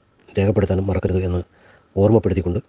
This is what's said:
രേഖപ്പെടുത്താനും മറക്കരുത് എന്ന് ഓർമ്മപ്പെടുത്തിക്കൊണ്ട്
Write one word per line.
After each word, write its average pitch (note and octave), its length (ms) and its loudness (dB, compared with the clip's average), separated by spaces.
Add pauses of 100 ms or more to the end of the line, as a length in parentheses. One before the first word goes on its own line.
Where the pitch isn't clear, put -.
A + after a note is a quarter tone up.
(380)
രേഖപ്പെടുത്താനും G2 500 0
മറക്കരുത് F#2 400 -2
എന്ന് F2+ 140 -2 (540)
ഓർമ്മപ്പെടുത്തിക്കൊണ്ട് G2 720 2